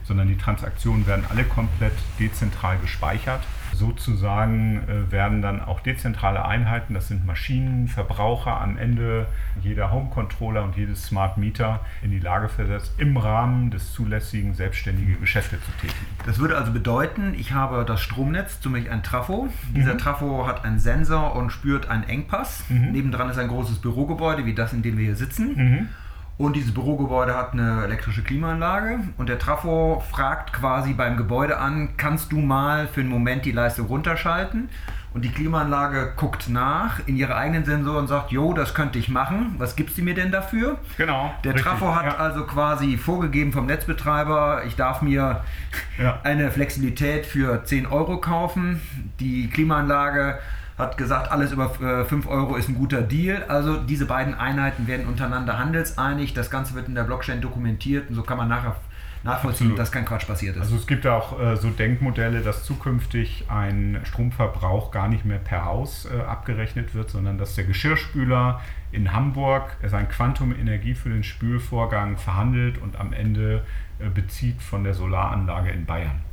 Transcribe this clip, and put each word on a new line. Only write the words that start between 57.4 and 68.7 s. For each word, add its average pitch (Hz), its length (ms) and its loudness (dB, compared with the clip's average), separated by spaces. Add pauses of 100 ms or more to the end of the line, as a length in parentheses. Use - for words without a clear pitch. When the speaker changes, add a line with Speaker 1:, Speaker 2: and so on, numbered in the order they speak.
Speaker 2:
dokumentiert 120 680 -2
und 117 40 -4
so 113 80 -2
kann 127 140 -2
man 117 120 0
nachher 117 280 0 (480)
nachvollziehen, 123 440 2
Speaker 1:
Absolut. 104 100 4
Speaker 2:
dass 117 120 0
kein 123 140 -2
Quatsch 110 220 -2
passiert 98 300 -2
ist. 90 60 -2
Speaker 1:
Also 110 140 2
es 104 100 -2
gibt 131 200 0
auch, 120 340 2
äh, 113 160 2
so 110 140 2
Denkmodelle, 117 720 0
dass 107 220 -2
zukünftig - 840 -2
ein 101 560 0
Stromverbrauch 107 840 0
gar 101 180 0
nicht 110 160 0
mehr 101 140 0
per 90 260 -2
Haus, 107 400 -4
äh, 123 160 -4
abgerechnet 110 760 -4
wird, 113 160 -4
sondern 98 280 0
dass 98 160 -4
der 95 100 -2
Geschirrspüler 123 960 2 (320)